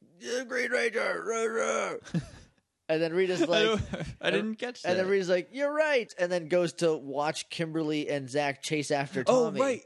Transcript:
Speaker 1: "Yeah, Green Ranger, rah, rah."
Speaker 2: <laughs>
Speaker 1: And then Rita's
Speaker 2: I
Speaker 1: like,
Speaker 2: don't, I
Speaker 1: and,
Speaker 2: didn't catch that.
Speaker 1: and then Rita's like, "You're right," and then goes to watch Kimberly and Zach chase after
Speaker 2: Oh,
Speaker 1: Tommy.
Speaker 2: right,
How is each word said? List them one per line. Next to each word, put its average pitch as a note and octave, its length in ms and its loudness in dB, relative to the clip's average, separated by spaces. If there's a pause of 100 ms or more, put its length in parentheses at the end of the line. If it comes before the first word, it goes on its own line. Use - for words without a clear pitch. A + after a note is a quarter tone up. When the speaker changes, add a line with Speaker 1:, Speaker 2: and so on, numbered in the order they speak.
(200)
Speaker 1:
"Yeah, A#3+ 260 -6
Green - 260 -2
Ranger, A#3+ 540 0
rah, A3+ 200 -2
rah." - 480 -2 (200)
Speaker 2:
<laughs> D#3+ 160 -2 (580)
Speaker 1:
And D#3+ 140 2
then E3 120 0
Rita's F#3 280 2
Speaker 2:
I D#4+ 40 4
Speaker 1:
like, A3 180 4
Speaker 2:
don't, G#3+ 180 2 (400)
I E3 60 -2
Speaker 1:
and, F3+ 80 2
Speaker 2:
didn't G#3+ 240 -2
catch B3 240 -10
that. F3 80 -2
Speaker 1:
and F3+ 80 2
then F#3 80 0
Rita's F#3+ 200 2
like, F3+ 240 2
"You're C#4+ 220 -2
right," D4 460 2
and F3+ 120 0
then E3+ 180 -2
goes F3 240 4
to D#3+ 220 2
watch C#3+ 540 -4
Kimberly D#3 600 -2
and C#3 200 -2
Zach C#3+ 320 0
chase D3+ 300 -2
after C#3 340 0
Speaker 2:
Oh, B3 200 6
Speaker 1:
Tommy. G3+ 140 -4
Speaker 2:
right, C4 260 0